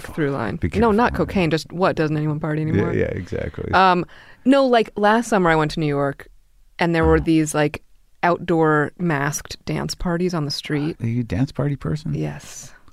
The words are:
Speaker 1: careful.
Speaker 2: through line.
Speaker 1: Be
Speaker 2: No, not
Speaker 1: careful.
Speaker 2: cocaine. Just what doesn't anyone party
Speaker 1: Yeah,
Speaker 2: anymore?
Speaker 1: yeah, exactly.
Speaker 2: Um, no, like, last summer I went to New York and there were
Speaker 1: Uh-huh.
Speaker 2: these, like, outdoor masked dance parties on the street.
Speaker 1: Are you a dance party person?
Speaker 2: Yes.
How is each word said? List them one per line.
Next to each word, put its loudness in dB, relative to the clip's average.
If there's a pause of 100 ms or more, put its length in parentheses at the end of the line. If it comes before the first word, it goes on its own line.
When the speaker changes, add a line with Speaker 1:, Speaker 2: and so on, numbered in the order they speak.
Speaker 1:
careful. -14
Speaker 2:
through -2
line. -4
Speaker 1:
Be -2 (120)
Speaker 2:
No, 4
not 2
Speaker 1:
careful. -2
Speaker 2:
cocaine. 0
Just -2
what 0
doesn't 0
anyone -2
party -4
Speaker 1:
Yeah, -2
Speaker 2:
anymore? 0
Speaker 1:
yeah, 0
exactly. -6
Speaker 2:
Um, 4 (400)
no, 6
like, 4
last 2
summer 4
I 6
went 2
to -4
New 0
York -2 (500)
and 2
there 2
were 6
Speaker 1:
Uh-huh. 2
Speaker 2:
these, 2
like, 0 (400)
outdoor 2
masked -4
dance -6
parties -2
on -2
the -6
street. -4
Speaker 1:
Are -2
you -2
a -2
dance -2
party -2
person? -6
Speaker 2:
Yes. -10 (200)